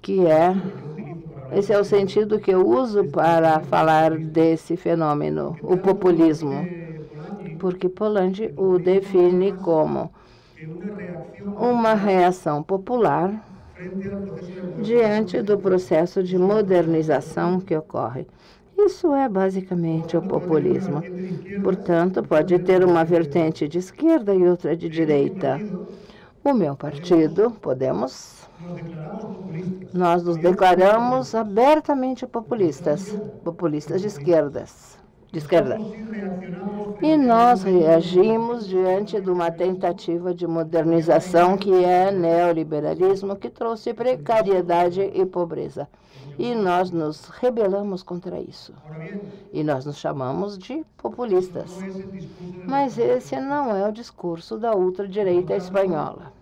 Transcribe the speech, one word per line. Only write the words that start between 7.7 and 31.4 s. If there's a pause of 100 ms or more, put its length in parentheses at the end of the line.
Polanyi
o
define
como (1500)
uma
reação
popular (1400)
diante
do
processo
de
modernização
que
ocorre. (500)
Isso
é
basicamente
o
populismo. (580)
Portanto,
pode
ter
uma
vertente
de
esquerda
e
outra
de
direita. (840)
O
meu
partido,
Podemos, (1500)
nós
nos
declaramos
abertamente